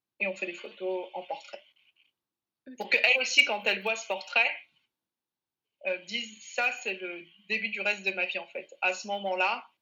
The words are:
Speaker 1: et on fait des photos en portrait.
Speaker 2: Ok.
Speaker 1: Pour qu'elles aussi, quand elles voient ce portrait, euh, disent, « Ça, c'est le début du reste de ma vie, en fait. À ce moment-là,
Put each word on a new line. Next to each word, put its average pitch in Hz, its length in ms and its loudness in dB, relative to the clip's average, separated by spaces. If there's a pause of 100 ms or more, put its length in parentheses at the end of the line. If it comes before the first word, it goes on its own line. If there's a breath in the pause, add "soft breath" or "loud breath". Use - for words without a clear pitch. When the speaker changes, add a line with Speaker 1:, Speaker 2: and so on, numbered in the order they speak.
(220)
Speaker 1:
et 202 60 0
on 190 80 -2
fait 190 100 -6
des 175 80 -4
photos 185 600 -4
en 185 100 -6
portrait. - 400 -10 (1040)
Speaker 2:
Ok. 254 100 -14
Speaker 1:
Pour 202 120 -4
qu'elles 247 300 6
aussi, 254 240 6
quand 208 240 0
elles 196 140 4
voient 220 160 0
ce - 100 -10
portrait, 226 420 2 (1400)
euh, 180 180 0
disent, « 220 380 -8 (100)
Ça, 247 180 0 (120)
c'est 202 100 -2
le 175 320 -8 (220)
début 220 220 0
du 214 120 -4
reste 202 220 0
de 190 80 0
ma 185 140 0
vie, 185 120 -2
en 170 100 -8
fait. - 340 -10
À 185 120 2
ce 208 140 -8
moment-là, 202 600 2 (140)